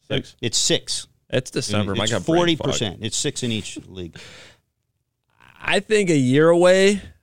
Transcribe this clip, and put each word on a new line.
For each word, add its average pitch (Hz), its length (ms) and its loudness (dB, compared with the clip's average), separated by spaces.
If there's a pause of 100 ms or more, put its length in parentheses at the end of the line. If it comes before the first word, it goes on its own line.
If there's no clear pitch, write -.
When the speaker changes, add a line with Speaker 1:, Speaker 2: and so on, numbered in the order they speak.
Speaker 1:
Six. - 360 -8
Speaker 2:
It's 117 160 -2
six. - 480 -2 (240)
Speaker 1:
It's 127 200 -4
December. 104 420 -4
Speaker 2:
It's 98 60 -4
Speaker 1:
My 107 80 -2
God, 110 40 -2
brain 110 160 -2
fog. 165 100 0
Speaker 2:
forty 170 200 2
percent. 127 460 -6
It's 110 140 -8
six - 260 -6
in 123 100 -4
each - 340 -8
league. 92 320 -14 (1400)
Speaker 1:
I 185 200 -2
think 208 300 0
a 160 60 4
year 139 340 4
away, 190 500 4 (220)